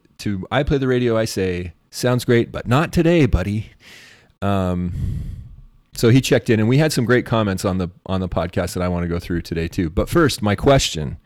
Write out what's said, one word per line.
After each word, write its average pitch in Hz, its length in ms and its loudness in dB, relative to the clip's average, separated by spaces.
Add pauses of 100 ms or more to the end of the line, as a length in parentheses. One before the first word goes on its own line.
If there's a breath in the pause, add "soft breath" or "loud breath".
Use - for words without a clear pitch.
(180)
to 98 340 -4
I 135 100 2
Play 143 160 0
the 135 80 -2
Radio, 123 300 2
I 113 80 0
say, 90 480 -4 (180)
"Sounds 123 340 -2
great, 120 280 2
but - 160 -8
not 139 240 0
today, 165 340 4
buddy." 101 440 -2 (720 loud breath)
Um, 90 500 0 (1040 loud breath)
so 117 140 4
he 131 100 8
checked - 280 0
in, 107 120 4
and 107 80 2
we 131 100 4
had 156 140 2
some 123 120 0
great 123 220 2
comments 107 380 -2
on 92 140 0
the, 90 100 -2 (180)
on 95 140 -2
the 90 80 -4
podcast 90 460 -4
that 90 100 -4
I 90 40 0
wanna 87 200 -2
go 85 100 -2
through 85 240 -4
today, 82 240 -6
too. 80 240 -2
But 104 180 -2
first, 165 340 2
my 104 120 2
question, 117 720 0